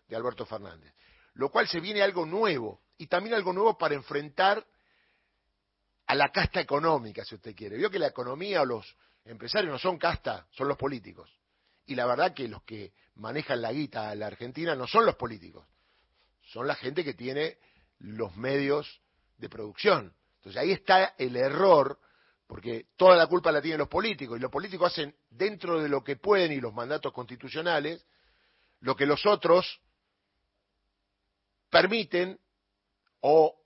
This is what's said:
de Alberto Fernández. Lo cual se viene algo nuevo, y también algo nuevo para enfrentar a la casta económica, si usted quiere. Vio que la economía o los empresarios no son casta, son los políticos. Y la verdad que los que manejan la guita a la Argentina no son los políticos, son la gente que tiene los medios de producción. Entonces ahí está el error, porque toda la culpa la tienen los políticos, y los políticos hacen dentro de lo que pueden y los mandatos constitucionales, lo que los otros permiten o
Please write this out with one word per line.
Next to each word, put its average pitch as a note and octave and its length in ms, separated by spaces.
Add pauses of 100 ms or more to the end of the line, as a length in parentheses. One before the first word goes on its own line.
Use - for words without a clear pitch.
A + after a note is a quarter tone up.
de A2+ 80
Alberto A#2 280
Fernández. G2 480 (420)
Lo C#3 160
cual A3 180
se F3 100
viene G3+ 240
algo F3+ 240
nuevo, D#3 540 (180)
y D#3+ 80
también G3+ 280
algo G3 180
nuevo G#3 260
para D3+ 160
enfrentar D3 720 (1400)
a B2+ 80
la C#3 160
casta F#3 300
económica, C#3 640
si - 120
usted G#2+ 180
quiere. G#2 220
Vio F#3+ 140
que F#3+ 80
la D#3 100
economía D3 540
o C3+ 40
los A#2 300 (280)
empresarios A#2+ 480
no C3 60
son F3+ 200
casta, C3 520
son C3+ 180
los C#3 80
políticos. A2+ 580 (520)
Y - 80
la B2 100
verdad C#3+ 300
que C3+ 120
los G#2+ 160
que G#2 300 (220)
manejan B2 480
la A2+ 100
guita A#2+ 380
a G#2 40
la G#2 120
Argentina B2+ 480
no B2+ 120
son A3 200
los F3 100
políticos, G2+ 500 (880)
son - 140
la C#3+ 80
gente C#3+ 300
que C#3 100
tiene C#3 440 (400)
los G#2 380
medios C#3 640 (380)
de A2+ 100
producción. A2 680 (220)
Entonces G2 240
ahí E3+ 120
está F#3+ 460
el B2+ 180
error, C#3+ 600 (480)
porque A#2 500
toda F#3 200
la E3 100
culpa E3 240
la D3+ 120
tienen D#3+ 160
los C#3+ 100
políticos, D3+ 500
y - 20
los B2+ 100
políticos F3 420
hacen D3 220 (160)
dentro F3 500
de D3+ 80
lo C#3 160
que C#3+ 120
pueden F#3 360
y C#3 80
los A2+ 140
mandatos C3+ 380
constitucionales, C#3+ 920 (760)
lo C3 140
que C#3+ 120
los D3 180
otros F#3 560 (1900)
permiten F#3 680 (840)
o D3+ 460